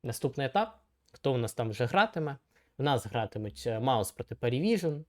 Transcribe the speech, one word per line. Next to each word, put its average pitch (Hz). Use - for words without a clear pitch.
наступний 135
етап. 214
Хто -
в 123
нас 117
там 113
вже 113
гратиме? 160
В 135
нас 135
гратимуть, 107
е, 113
Маус 120
проти -
Parivision 156